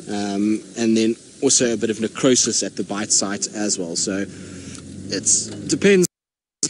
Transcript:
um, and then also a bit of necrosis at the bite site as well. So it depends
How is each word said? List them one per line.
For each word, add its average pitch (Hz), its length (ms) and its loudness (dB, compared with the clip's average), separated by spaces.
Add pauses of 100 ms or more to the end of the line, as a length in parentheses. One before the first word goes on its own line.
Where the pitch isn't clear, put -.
um, 104 520 0 (160)
and 113 200 4
then 113 180 4 (260)
also 131 320 2
a 110 40 -2
bit 113 120 -2
of 107 120 -2
necrosis 117 640 2
at 95 100 -6
the 110 80 -2
bite 104 300 -4
site 101 420 0
as 104 240 -2
well. 85 160 -6
So 98 320 -2
it - 1400 -6
depends 180 400 6 (600)